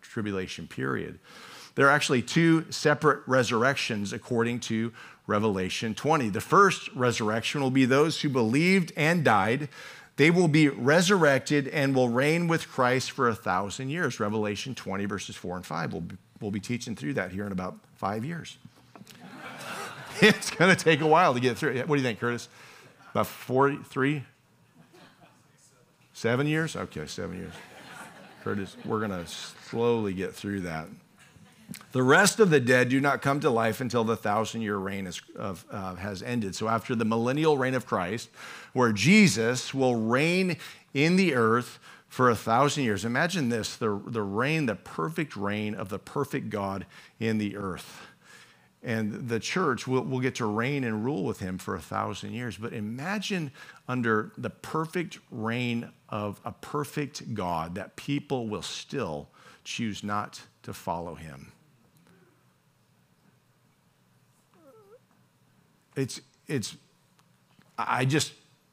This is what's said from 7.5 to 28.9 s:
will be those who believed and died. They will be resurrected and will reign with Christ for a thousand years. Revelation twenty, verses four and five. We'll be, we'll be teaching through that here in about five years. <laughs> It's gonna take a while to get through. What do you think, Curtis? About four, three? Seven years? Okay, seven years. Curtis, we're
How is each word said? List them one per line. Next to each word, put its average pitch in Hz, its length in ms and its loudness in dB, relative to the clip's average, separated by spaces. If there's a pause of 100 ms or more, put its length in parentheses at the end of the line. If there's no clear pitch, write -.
will 131 120 2
be 131 120 4
those 143 360 4
who 151 80 -2
believed 147 680 2
and 160 280 2
died. 117 440 2 (480)
They 151 140 8
will 175 160 6
be 151 220 6
resurrected 147 1000 4
and 139 260 0
will 127 160 4
reign 147 380 2
with 165 220 0
Christ 127 420 0
for 127 180 0
a 110 60 2
thousand 98 560 -4
years. 156 300 -4
Revelation 104 560 -2
twenty, 98 300 -4
verses 98 280 -8
four 90 220 -8
and 90 100 -10
five. - 260 -4
We'll 87 100 -6
be, 92 140 -10 (240)
we'll 104 120 -6
be 104 80 -4
teaching 120 340 -6
through 139 200 -6
that 92 180 -4
here 101 140 -6
in 101 40 -8
about 92 240 -6 (220)
five 107 280 -4
years. - 320 -10 (840)
<laughs> - 800 -12
It's - 300 4
gonna 180 260 6
take 160 240 4
a 160 60 2
while 156 280 6
to 123 60 0
get 123 180 2
through. 135 220 -2
What 147 160 0
do 139 40 2
you 131 60 0
think, 110 140 -2
Curtis? 120 280 -2 (640)
About 107 160 0
four, 135 480 0
three? 143 480 -4 (1900)
Seven 123 340 0
years? 156 300 -2
Okay, 82 320 -8
seven 90 300 -10
years. 87 160 -12 (880)
Curtis, 101 400 -6
we're 110 160 -2